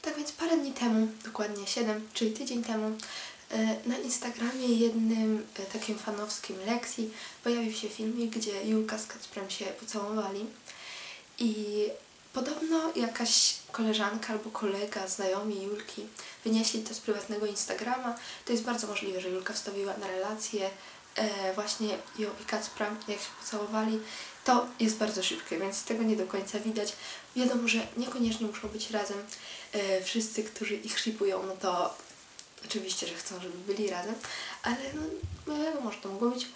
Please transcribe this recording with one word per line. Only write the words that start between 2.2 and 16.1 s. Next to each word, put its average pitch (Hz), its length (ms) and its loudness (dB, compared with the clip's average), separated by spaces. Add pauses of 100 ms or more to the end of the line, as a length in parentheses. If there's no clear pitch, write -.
tydzień 240 320 -2
temu, 220 340 0 (540)
e, 220 340 4
na 247 120 2
Instagramie 240 680 0
jednym, 226 800 6 (120)
e, - 20 -4
takim 214 380 -2
fanowskim 208 560 -4 (100)
Lexi 226 440 0 (340)
pojawił 233 300 2
się 208 160 -4
filmik, 226 420 0
gdzie 214 340 -2
Julka 220 320 4
z 214 100 -2
Kacprem - 420 -8
się - 160 -4
pocałowali 208 800 -2 (960)
i 214 440 2 (500)
podobno 320 600 2
jakaś 233 600 4 (160)
koleżanka 220 600 0
albo 214 160 -4
kolega, 202 580 -2
znajomi 196 560 0
Julki 208 440 -6 (360)